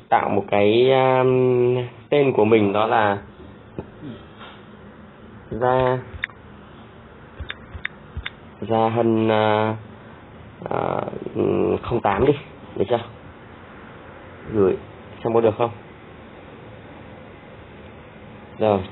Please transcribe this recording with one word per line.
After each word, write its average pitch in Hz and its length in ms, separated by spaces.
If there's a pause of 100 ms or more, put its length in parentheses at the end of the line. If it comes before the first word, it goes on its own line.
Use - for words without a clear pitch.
(100)
tạo - 200
một 101 220
cái, 110 400
um, 127 840 (320)
tên 143 240
của 107 120
mình, 107 280
đó 107 140
là 107 300 (2250)
Gia, 127 460 (2750)
Gia 113 280
Hân, 113 420
à, 107 440 (920)
à, 50 320 (840)
không 117 180
tám 104 240
đi, 147 80 (420)
được 101 140
chưa? 120 100 (1500)
Gửi 95 220 (480)
xem 117 100
có 117 80
được 110 160
không? 117 140 (3000)
Rồi, 107 200 (120)